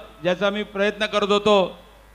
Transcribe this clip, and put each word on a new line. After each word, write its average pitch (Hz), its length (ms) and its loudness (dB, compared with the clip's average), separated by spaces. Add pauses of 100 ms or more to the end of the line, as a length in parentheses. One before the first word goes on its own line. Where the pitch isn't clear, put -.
(220)
ज्याचा 180 280 -2
मी 208 120 -4
प्रयत्न 208 440 -4
करत 208 240 0
होतो, 202 480 2 (360)